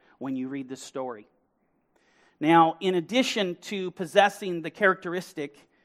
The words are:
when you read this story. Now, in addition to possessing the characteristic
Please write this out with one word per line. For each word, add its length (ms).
when 180
you 100
read 220
this 140
story. 440
Now, 400
in 160
addition 680
to 280
possessing 720
the 80
characteristic 880